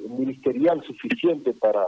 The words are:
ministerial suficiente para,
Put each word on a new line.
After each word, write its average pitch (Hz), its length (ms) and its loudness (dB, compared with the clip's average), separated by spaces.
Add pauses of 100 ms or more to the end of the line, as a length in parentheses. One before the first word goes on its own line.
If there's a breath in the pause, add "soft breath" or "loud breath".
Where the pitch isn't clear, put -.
ministerial 131 800 0
suficiente 156 680 -2
para, 107 340 2